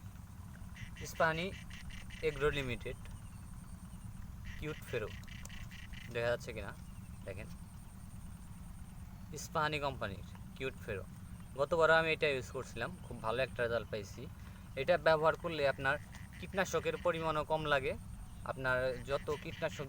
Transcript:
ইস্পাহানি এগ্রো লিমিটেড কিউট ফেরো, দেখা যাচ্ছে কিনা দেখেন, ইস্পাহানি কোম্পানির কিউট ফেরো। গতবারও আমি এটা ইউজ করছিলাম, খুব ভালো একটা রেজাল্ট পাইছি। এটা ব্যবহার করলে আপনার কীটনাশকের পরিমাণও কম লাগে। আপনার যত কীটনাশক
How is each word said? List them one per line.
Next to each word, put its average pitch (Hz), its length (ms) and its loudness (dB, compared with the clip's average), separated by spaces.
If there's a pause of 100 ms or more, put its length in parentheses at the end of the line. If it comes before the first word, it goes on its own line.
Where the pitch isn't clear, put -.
(1040)
ইস্পাহানি 165 400 2 (840)
এগ্রো 147 300 4
লিমিটেড 123 400 -2 (1600)
কিউট 151 220 -6 (100)
ফেরো, 107 200 0 (1040)
দেখা 120 200 2
যাচ্ছে 123 200 -2
কিনা 107 180 -6 (540)
দেখেন, 101 220 -6 (1900)
ইস্পাহানি 151 480 0
কোম্পানির 117 400 -2 (300)
কিউট 131 200 -2 (100)
ফেরো। 98 180 -2 (560)
গতবারও 160 420 8
আমি 165 140 4
এটা 156 200 4
ইউজ 120 200 0
করছিলাম, 123 340 -2 (160)
খুব 120 100 -6 (100)
ভালো 113 220 4
একটা - 180 -4
রেজাল্ট 113 260 2
পাইছি। 107 300 -4 (600)
এটা 170 140 8 (120)
ব্যবহার 156 360 10
করলে 160 200 2 (100)
আপনার 139 240 4 (420)
কীটনাশকের 165 560 2 (100)
পরিমাণও 160 460 4
কম 156 100 4 (120)
লাগে। 143 200 4 (580)
আপনার 127 260 2 (320)
যত 147 180 0 (160)
কীটনাশক 156 460 -4